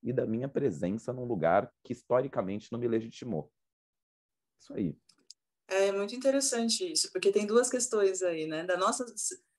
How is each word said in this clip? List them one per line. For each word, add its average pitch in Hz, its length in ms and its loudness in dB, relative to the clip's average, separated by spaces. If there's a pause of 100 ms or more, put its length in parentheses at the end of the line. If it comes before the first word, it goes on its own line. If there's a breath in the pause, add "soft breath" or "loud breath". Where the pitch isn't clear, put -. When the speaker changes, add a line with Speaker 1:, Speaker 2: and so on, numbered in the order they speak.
Speaker 1:
e 117 100 -4
da 131 140 0
minha 120 240 -4
presença 104 640 -2
num 127 120 -8
lugar 95 460 2 (120)
que 123 100 -6
historicamente 120 760 -2
não 117 80 -6
me 120 80 -2
legitimou. 113 640 -4 (1080)
Isso - 140 -18
aí. 92 220 -4 (720)
Speaker 2:
É 196 240 2
muito 202 240 -2
interessante 247 760 2
isso, - 200 -2
porque 185 200 2
tem 208 140 2
duas 240 240 4
questões 202 540 2
aí, 160 240 0
né? 160 160 -4
Da 180 120 0
nossa, 214 300 0 (100)
si-, - 240 -6 (200)